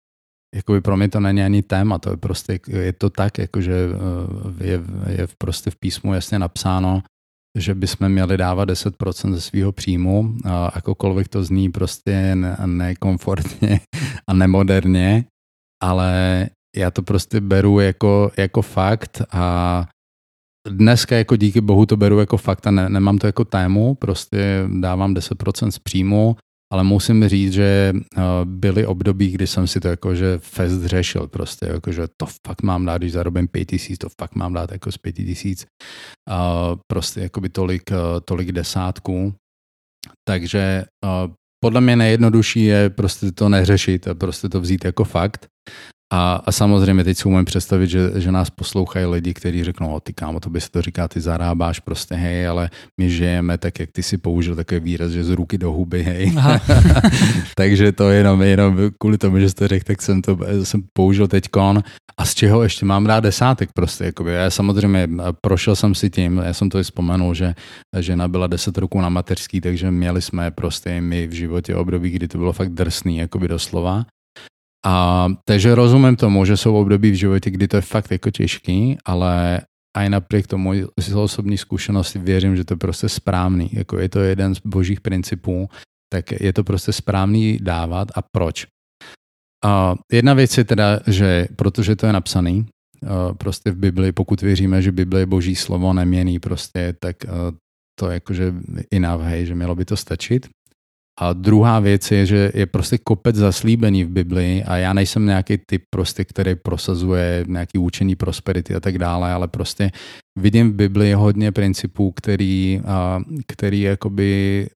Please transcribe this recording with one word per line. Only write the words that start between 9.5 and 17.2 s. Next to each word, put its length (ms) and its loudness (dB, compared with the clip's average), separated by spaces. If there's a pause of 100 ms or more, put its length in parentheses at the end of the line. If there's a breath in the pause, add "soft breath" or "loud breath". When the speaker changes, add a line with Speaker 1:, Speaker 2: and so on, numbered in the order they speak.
Speaker 1:
příjmu, 600 0 (100)
a 300 -2
jakkoliv 540 -2
to 160 -2
zní 280 0
prostě 600 -2
ne-, 220 -2 (100)
nekomfortně 1120 -2 (480 loud breath)
a 60 0
nemoderně, 920 4 (580)
ale 640 2 (300)
já 140 0
to 120 -2
prostě 380 -2